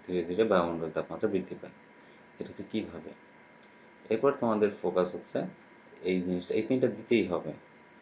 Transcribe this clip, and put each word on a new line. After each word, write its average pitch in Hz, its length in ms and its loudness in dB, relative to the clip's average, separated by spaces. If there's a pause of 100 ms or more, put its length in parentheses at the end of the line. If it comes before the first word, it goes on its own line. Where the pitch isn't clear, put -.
ধীরে 90 240 -2
ধীরে 90 200 2
বায়ুমণ্ডলের 85 500 2
তাপমাত্রা 82 340 -2
বৃদ্ধি 95 260 -2
পায়, - 200 -16 (600)
এটা - 140 -10
হচ্ছে - 220 -12
কিভাবে। 85 400 -6 (1000)
এরপর 131 240 2
তোমাদের 107 380 2
ফোকাস 90 420 0
হচ্ছে - 260 -8 (640)
এই 92 200 2
জিনিসটা, 90 320 -2
এই 110 80 2
তিনটা 131 260 2
দিতেই 104 380 2
হবে। 80 260 -2 (500)